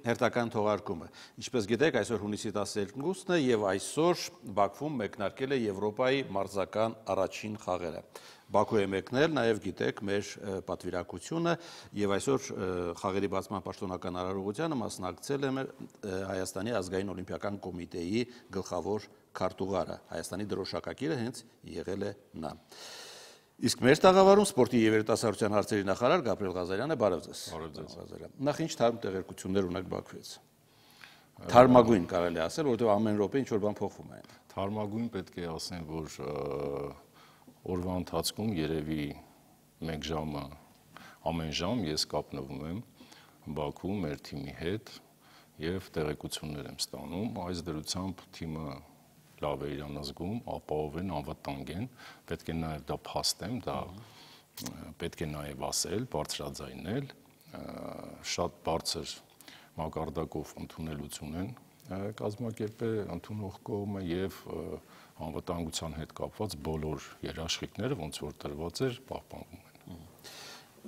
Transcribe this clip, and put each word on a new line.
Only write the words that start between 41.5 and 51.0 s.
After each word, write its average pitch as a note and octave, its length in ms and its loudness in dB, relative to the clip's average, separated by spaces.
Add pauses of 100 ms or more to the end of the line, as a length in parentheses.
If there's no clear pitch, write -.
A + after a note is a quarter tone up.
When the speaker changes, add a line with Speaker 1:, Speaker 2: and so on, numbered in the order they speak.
Speaker 2:
ժամ G#2 240 2
ես D#2 220 0 (100)
կապնվում C#2 540 -6
եմ A2 140 -6 (760)
Բաքու F2 400 -2
մեր D2 240 -4
թիմի C#2 320 -8
հետ F2+ 380 -4 (680)
և F2+ 320 -2
տեղեկություններ D2+ 800 -4
եմ - 80 -6
ստանում։ F2+ 640 -4
Այս F2 240 -4
դրությամբ F2+ 560 -4 (140)
թիմը D#2 320 -6 (680)
լավ C#2+ 240 -2
է D2 80 -4
իրան C#2+ 220 -6 (100)
զգում, E2 300 -4 (180)
ապահով D2+ 480 -2